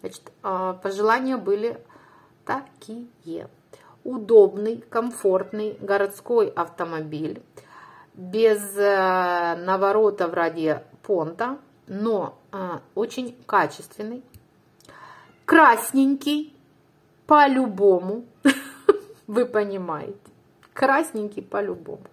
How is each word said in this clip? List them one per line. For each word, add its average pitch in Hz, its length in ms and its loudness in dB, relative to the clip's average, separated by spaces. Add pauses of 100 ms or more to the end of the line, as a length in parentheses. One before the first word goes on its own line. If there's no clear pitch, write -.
Значит, - 300 -16 (120)
э, 185 400 -4
пожелания 226 540 0
были 208 460 -4 (640)
такие. 240 1040 -10 (540)
Удобный, 220 880 4
комфортный 214 920 -2
городской 202 680 0
автомобиль. 160 920 -6 (760)
Без, 208 580 0
э, 185 840 2
наворота 196 720 2
вроде 165 560 -2 (200)
понта, 202 560 -4 (260)
но, 202 500 -4 (160)
э, 185 280 -8 (160)
очень 233 500 -6
качественный. 214 760 -4 (1200)
Красненький, 294 1040 2 (760)
по-любому. 220 1000 4 (180)
<laughs> - 840 0
Вы 240 180 0
понимаете. 196 720 -4 (560)
Красненький 240 680 -2
по-любому. 185 680 -8